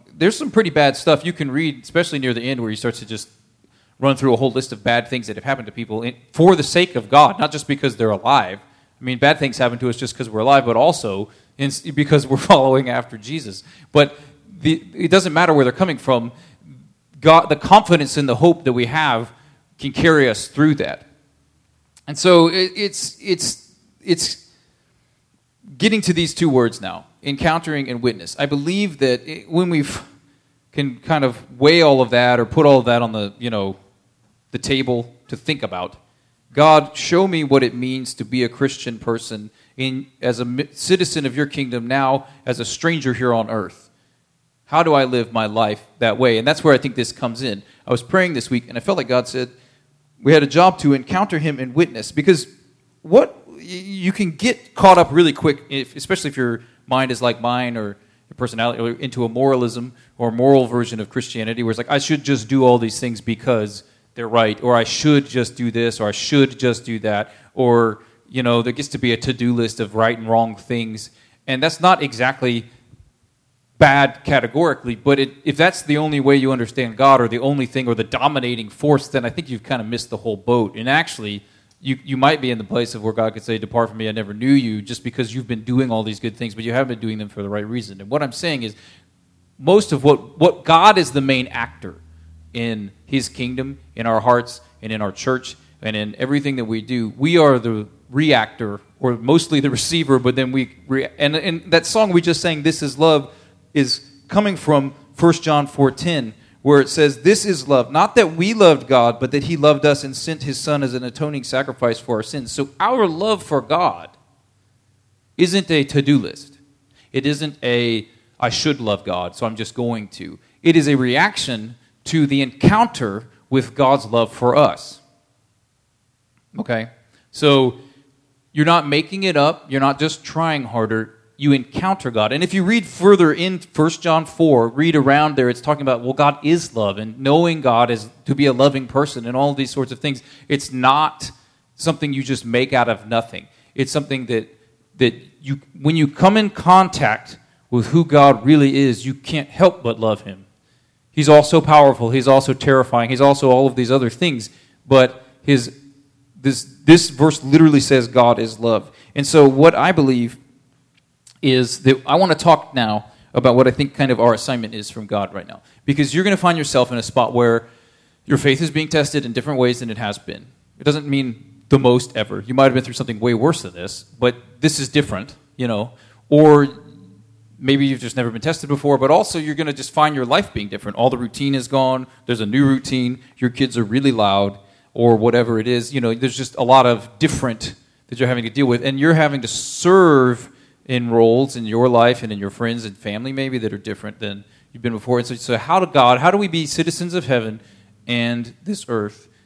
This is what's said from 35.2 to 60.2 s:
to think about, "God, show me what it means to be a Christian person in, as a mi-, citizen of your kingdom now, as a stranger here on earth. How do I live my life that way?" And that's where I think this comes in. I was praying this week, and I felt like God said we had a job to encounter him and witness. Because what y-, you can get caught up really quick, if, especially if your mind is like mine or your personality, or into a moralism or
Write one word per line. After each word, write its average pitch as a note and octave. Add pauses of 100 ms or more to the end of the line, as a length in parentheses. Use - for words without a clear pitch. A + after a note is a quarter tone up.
to -
think -
about, F2+ (560)
"God, D3+
show F#3
me E3
what C3+
it B2
means B2+
to A#2
be B2
a A#2
Christian B2
person A2+ (260)
in, C3 (140)
as A#2+
a B2
mi-, B2+
citizen F3
of B2
your D3
kingdom B2
now, C3+ (180)
as B2
a A#2
stranger C#3
here A#2+
on A2+
earth. G#2+ (720)
How D#3+
do D#3+
I C3+
live A#2+
my A2+
life G#2+ (140)
that A2+
way?" A#2+
And A#2+
that's D#3
where D3
I B2
think B2
this B2
comes A#2
in. G2+ (240)
I B2+
was A#2+
praying F3+
this B2
week, A#2+
and B2
I A#2
felt G3
like B2
God B2
said B2+ (720)
we C#3
had D#3
a C#3
job F3+
to C#3+
encounter F3+
him D3
and B2+
witness. B2+
Because D3 (540)
what G3
y-, -
you F#3+
can F3+
get A#3
caught F#3
up D#3+
really D#3+
quick, C#3+
if, C#3
especially D3+
if C#3
your A#2+ (240)
mind C3
is A#2
like A#2+
mine B2
or G#2 (300)
your -
personality, A#2
or A#2
into B2
a A2
moralism B2 (240)
or A#2